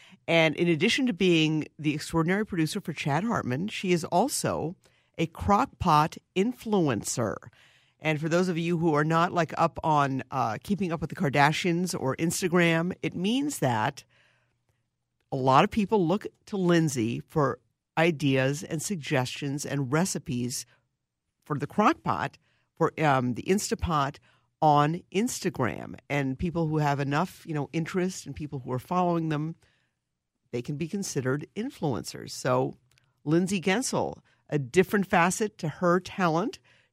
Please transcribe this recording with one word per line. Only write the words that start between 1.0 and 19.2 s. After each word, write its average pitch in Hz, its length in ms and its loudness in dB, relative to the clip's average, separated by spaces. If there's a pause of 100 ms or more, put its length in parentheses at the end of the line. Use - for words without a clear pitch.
to 240 80 0
being 160 540 2 (100)
the 147 160 -2
extraordinary 170 540 -2
producer 165 340 -2
for 165 120 -8
Chad 151 300 -2
Hartman, 165 440 -2
she 190 240 -2
is 170 140 2
also 170 720 0 (440)
a 165 80 0
crockpot 180 880 2 (180)
influencer. 175 1000 0 (640)
And 156 200 -2
for 165 80 -4
those 175 200 2
of 170 100 -2
you 170 220 0
who 160 160 2
are 147 80 4
not, 165 300 2
like, 165 220 0
up 160 280 0
on, 139 480 2
uh, 120 320 -2
Keeping 185 280 -2
Up 165 80 -4
with 165 120 -6
the - 40 -12
Kardashians 160 800 2
or 131 200 -2
Instagram, 170 800 0 (100)
it 165 120 -4
means 247 440 -2
that 120 440 0 (1300)
a 143 40 -6
lot 135 280 6
of 208 60 2
people 202 380 2
look 185 180 0 (220)
to 208 100 -6
Lindsay 151 600 2
for 139 400 -2 (360)
ideas 143 680 2
and 156 180 -6
suggestions 143 840 -4